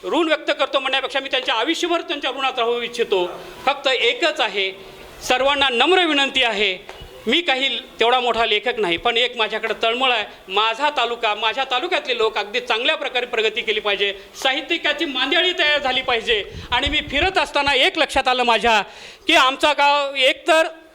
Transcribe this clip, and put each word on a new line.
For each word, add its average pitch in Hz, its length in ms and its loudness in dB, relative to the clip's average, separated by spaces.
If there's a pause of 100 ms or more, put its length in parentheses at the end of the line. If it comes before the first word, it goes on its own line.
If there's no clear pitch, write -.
ऋण 285 240 0
व्यक्त 311 320 0
करतो 277 200 0
म्हणण्यापेक्षा 262 400 -2
मी 269 120 -6
त्यांच्या 254 240 -2
आयुष्यभर 330 460 0
त्यांच्या 294 300 -6
ऋणात 262 280 -2
राहू 240 220 0
इच्छितो. 214 480 0 (360)
फक्त 277 220 0
एकच 269 540 2
आहे, 196 300 -2 (560)
सर्वांना 277 420 2
नम्र 320 360 4
विनंती 269 380 2
आहे, 202 600 -2 (240)
मी 302 140 2
काही 262 360 0 (220)
तेवढा 240 200 4
मोठा 233 260 0
लेखक 220 340 0
नाही, 170 180 0
पण 233 200 0
एक 240 200 0
माझ्याकडे 220 360 -2 (100)
तळमळ 247 280 0
आहे, 214 140 0 (220)
माझा 226 500 0
तालुका, 233 380 0
माझ्या 220 360 -2
तालुक्यातले 262 460 -2
लोक 220 200 0
अगदी 214 220 -4
चांगल्या 247 360 0
प्रकारे 247 300 -4
प्रगती 220 360 -2
केली 214 180 -2
पाहिजे, 202 340 0 (300)
साहित्यिकाची 302 640 -2
मांदियाळी 294 460 0
तयार 294 300 0
झाली 254 200 -2
पाहिजे. 220 500 -2 (200)
आणि 262 180 0
मी 302 80 0
फिरत 311 400 0
असताना 285 360 0
एक 330 260 2
लक्षात 269 280 2
आलं 254 160 2
माझ्या 226 380 4 (460)
की 311 60 4
आमचा 285 400 4
गाव 285 420 2
एकतर 320 520 2 (280)